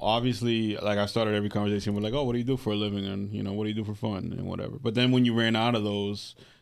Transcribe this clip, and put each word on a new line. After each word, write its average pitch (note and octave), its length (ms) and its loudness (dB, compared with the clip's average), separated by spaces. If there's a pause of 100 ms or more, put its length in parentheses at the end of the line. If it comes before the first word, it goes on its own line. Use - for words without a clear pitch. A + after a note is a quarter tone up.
obviously, A2+ 760 2
like, G#2 220 0
I G#2 60 2
started A2 280 0
every G#2 160 0
conversation G#2 460 0
with, G#2 80 -2
like, A2 100 -2
"Oh, C#3+ 100 0
what B2 100 0
do A#2+ 60 2
you A#2 40 0
do B2+ 140 0
for G#2+ 160 -2
a - 20 0
living?" G2+ 300 -2
And, G2 280 -4
you G#2 80 -4
know, G2 120 -4
"What G#2+ 100 -2
do G#2+ 60 -2
you G#2+ 60 -2
do G#2+ 100 -4
for G#2 100 -6
fun?" F#2 420 -4
And F#2 100 -6
whatever. F#2 320 -6
But A2 160 -2
then B2+ 160 4
when B2+ 120 6
you A#2+ 100 4
ran A2+ 220 4
out A#2 200 2
of G#2+ 100 0
those, G2+ 500 -4 (260)